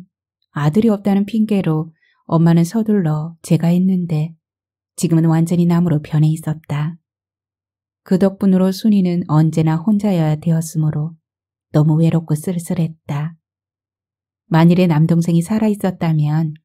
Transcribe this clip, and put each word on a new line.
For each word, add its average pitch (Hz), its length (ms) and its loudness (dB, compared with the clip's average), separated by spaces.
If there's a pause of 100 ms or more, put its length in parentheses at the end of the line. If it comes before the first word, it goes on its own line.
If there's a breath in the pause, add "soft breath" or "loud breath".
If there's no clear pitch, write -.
(520)
아들이 156 380 0
없다는 202 360 0
핑계로 190 680 -2 (340 loud breath)
엄마는 170 380 2
서둘러 170 800 -2
제가 165 260 0
했는데 175 680 -2 (600)
지금은 165 300 2
완전히 170 400 2
나무로 170 360 0
변해 151 260 0
있었다. 156 680 -6 (1040)
그 185 160 0
덕분으로 190 520 2
순이는 190 560 0
언제나 160 500 2
혼자여야 170 600 0
되었으므로 156 800 -4 (560)
너무 156 240 2
외롭고 160 400 0
쓸쓸했다. 165 1000 -6 (1120)
만일에 170 400 4
남동생이 170 540 2
살아있었다면 170 1120 -2 (120)